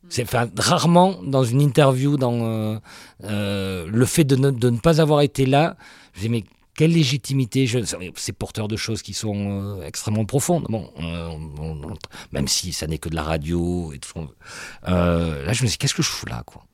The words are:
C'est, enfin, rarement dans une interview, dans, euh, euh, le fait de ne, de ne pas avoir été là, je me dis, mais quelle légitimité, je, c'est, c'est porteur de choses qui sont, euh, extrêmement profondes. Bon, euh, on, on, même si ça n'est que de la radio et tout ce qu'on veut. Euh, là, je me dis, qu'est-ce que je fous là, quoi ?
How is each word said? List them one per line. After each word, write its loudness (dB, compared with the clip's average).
C'est, -2
enfin, 0
rarement 4
dans 2
une 4
interview, 4
dans, 0
euh, -2
euh, -4
le 4
fait 2
de 4
ne, 4
de 0
ne 2
pas 4
avoir 4
été 2
là, 2
je -18
me -6
dis, 0
mais -2
quelle 4
légitimité, 2
je, 0
c'est, -6
c'est -8
porteur -6
de -2
choses -4
qui -12
sont, -4
euh, -4
extrêmement -2
profondes. 0
Bon, -6
euh, -6
on, -8
on, -10
même -2
si -2
ça -6
n'est -2
que -8
de -4
la -2
radio -2
et -14
tout -16
ce -20
qu'on -10
veut. -18
Euh, 2
là, 0
je 0
me 2
dis, -2
qu'est-ce -2
que -2
je 0
fous -8
là, -8
quoi ? -20